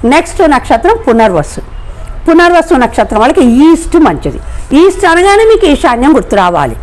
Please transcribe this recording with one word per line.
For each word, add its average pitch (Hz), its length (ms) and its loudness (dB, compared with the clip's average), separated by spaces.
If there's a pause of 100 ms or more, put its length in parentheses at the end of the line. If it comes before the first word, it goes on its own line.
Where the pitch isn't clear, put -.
(120)
నెక్స్ట్ - 280 -2 (140)
నక్షత్రం 233 500 0
పునర్వసు. 220 560 0 (680)
పునర్వసు 339 480 2 (100)
నక్షత్రం 220 380 -2
వాళ్ళకి 277 220 2 (220)
ఈస్ట్ 330 300 0 (100)
మంచిది. - 340 -4 (400)
ఈస్ట్ 381 300 2
అనగానే 392 400 2
మీకు 392 220 2
ఈశాన్యం 254 440 0
గుర్తు 208 240 -2
రావాలి 147 420 -2